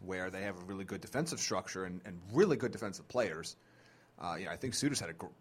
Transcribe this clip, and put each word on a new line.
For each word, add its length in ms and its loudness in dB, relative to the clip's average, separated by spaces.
where 300 -2
they 100 -4
have 180 -2
a 60 -10
really 180 -4
good 180 -4
defensive 380 0
structure 460 0
and, 200 -4
and 140 -10
really 240 8
good 140 0
defensive 360 -6
players, 480 0
uh, 200 -2
you 60 -4
know, 60 -2
I 60 -2
think 160 -2
Suter's 260 4
had 100 -2
a 40 -6
gr-, 140 -8